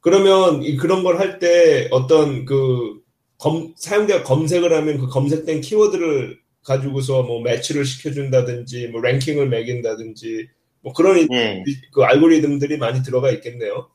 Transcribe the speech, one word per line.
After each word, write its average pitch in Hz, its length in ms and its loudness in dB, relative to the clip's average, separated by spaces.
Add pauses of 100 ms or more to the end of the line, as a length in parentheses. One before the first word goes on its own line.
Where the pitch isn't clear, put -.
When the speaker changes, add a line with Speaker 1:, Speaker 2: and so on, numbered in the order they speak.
Speaker 1:
그러면 190 600 4
이, 147 140 -4
그런 180 260 0
걸 180 160 2
할 190 200 -2
때 165 520 4
어떤 131 540 2
그 127 580 -2 (360)
검-, 160 380 -4
사용자가 208 460 0
검색을 160 500 2
하면 151 260 0
그 127 100 -4
검색된 151 520 -2
키워드를 170 760 0 (260)
가지고서 135 600 -2
뭐 117 180 -6
매치를 120 420 -2
시켜준다든지 123 1040 -4
뭐 113 120 -8
랭킹을 135 480 0
매긴다든지 113 1000 -6 (340)
뭐 127 100 -14
그런 180 260 4
이-, 160 140 4
Speaker 2:
예. 107 320 -2 (280)
Speaker 1:
그 139 120 2
알고리즘들이 147 760 2
많이 127 240 -2
들어가 127 280 0
있겠네요. 120 640 -8